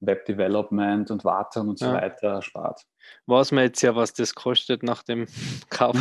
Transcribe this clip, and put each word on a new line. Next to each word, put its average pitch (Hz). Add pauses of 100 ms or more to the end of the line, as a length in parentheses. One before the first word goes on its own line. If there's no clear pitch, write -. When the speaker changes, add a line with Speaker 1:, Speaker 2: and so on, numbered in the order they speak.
Speaker 1:
Webdevelopment 101
und 104
Wartung 101
und 98
so 127
Speaker 2:
Ja. 127
Speaker 1:
weiter 95
erspart. - (440)
Speaker 2:
Weiß 131
man 135
jetzt 123
ja, 120
was 117
das -
kostet -
nach 120
dem 117
<laughs> -
Kauf 123